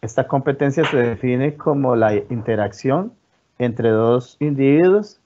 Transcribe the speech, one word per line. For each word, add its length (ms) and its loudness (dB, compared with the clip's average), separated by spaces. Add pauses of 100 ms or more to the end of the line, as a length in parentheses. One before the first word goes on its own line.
Esta 260 -4
competencia 580 0
se 100 -4
define 600 -2
como 400 0
la 180 2
interacción 960 -4 (460)
entre 320 0
dos 500 0
individuos 880 2